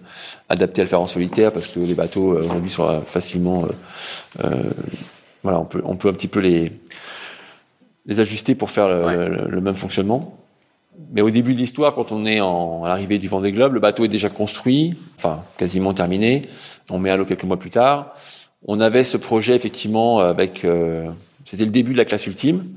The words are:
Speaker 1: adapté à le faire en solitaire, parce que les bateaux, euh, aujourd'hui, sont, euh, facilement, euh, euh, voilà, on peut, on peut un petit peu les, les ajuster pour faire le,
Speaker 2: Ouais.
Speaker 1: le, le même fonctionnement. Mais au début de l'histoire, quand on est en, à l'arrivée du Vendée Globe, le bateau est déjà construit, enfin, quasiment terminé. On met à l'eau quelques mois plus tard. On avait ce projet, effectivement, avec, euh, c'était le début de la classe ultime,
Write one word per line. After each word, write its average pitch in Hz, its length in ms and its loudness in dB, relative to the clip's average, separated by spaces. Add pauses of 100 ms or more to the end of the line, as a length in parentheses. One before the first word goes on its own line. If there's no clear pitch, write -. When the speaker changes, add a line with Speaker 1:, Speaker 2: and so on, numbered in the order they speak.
(480)
Speaker 1:
adapté 90 320 2
à 92 40 2
le 92 60 -2
faire 90 100 4
en 87 60 0
solitaire, 90 460 2
parce 85 160 -8
que - 100 -8
les 87 160 0
bateaux, 90 380 0
euh, 82 80 2
aujourd'hui, 87 300 -2
sont, 80 180 0
euh, 78 100 0
facilement, 90 640 -2
euh, - 840 -10
euh, 65 180 -2 (840)
voilà, 92 160 0
on 82 40 -4
peut, - 200 -6
on 95 120 -6
peut 98 120 0
un 98 40 4
petit 92 160 -6
peu 104 120 0
les, 85 320 2 (1300)
les 101 140 0
ajuster 110 360 0
pour 101 140 -4
faire 101 180 4
le, 90 160 2
Speaker 2:
Ouais. 87 120 2
Speaker 1:
le, 87 320 -2
le 92 120 -2
même 95 160 0
fonctionnement. 101 600 -2 (760)
Mais 104 100 2
au 110 80 4
début 120 240 2
de 120 40 0
l'histoire, 143 360 0
quand 117 180 -4
on 107 140 -4
est 110 160 2
en, 85 420 -2
à 85 40 -2
l'arrivée 95 280 0
du 98 100 -4
Vendée 98 260 0
Globe, 127 200 2
le 117 80 0
bateau 107 240 4
est 110 40 4
déjà 101 200 0
construit, 143 720 0 (180)
enfin, 80 260 -2 (140)
quasiment 95 380 0
terminé. 101 520 2 (440)
On 92 80 -4
met 95 100 0
à 95 80 4
l'eau 98 80 0
quelques 92 200 -2
mois 92 120 0
plus 92 140 -14
tard. 139 440 2 (520)
On 104 140 -2
avait 113 240 6
ce 127 120 0
projet, 113 400 2
effectivement, 113 640 0
avec, 92 480 2
euh, 82 440 0 (360)
c'était 98 180 -4
le 110 60 0
début 120 220 2
de 127 40 -2
la 117 80 6
classe 104 220 -2
ultime, 151 400 0 (100)